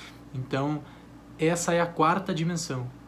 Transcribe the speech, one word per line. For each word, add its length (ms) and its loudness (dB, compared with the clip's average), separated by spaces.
Então, 500 -2
essa 360 4
é 60 6
a 60 4
quarta 480 2
dimensão. 560 -2